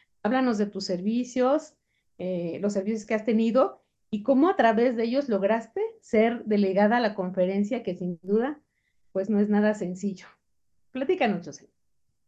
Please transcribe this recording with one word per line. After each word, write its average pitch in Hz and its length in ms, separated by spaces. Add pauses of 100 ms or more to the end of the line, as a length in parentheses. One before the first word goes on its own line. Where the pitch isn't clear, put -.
(220)
Háblanos 247 380
de 208 80
tus 196 180
servicios, 247 880 (460)
eh, 180 420
los 202 120
servicios 208 340
que 220 80
has 214 100
tenido 233 580 (280)
y 208 100
cómo 269 260
a 381 100
través 233 380
de 226 100
ellos 262 220
lograste 220 540 (200)
ser 233 440
delegada 202 520
a - 20
la 220 160
conferencia, 190 680
que 185 140
sin 180 260
duda, 233 400 (500)
pues, 196 200
no 202 80
es 208 100
nada 208 240
sencillo. 185 540 (640)
Platícanos, 254 560
Jocelyn. - 240 (560)